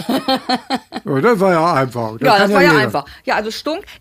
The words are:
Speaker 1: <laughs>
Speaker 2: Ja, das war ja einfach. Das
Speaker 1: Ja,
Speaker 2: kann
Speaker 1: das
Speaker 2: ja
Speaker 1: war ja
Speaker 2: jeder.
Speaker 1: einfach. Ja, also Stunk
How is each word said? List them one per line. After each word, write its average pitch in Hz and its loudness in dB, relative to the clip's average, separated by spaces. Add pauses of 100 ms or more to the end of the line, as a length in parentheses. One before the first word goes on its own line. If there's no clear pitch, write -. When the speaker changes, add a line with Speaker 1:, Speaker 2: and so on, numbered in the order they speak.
Speaker 1:
<laughs> 254 -2 (880)
Speaker 2:
Ja, 139 -2
das 214 2
war 190 2
ja 165 2
einfach. 117 -2
Das - -12
Speaker 1:
Ja, 233 4
Speaker 2:
kann 196 4
Speaker 1:
das 202 2
Speaker 2:
ja 208 2
Speaker 1:
war - 4
ja 294 4
Speaker 2:
jeder. 214 2
Speaker 1:
einfach. 180 -4 (200)
Ja, 240 -2
also 214 -4
Stunk 320 -8 (160)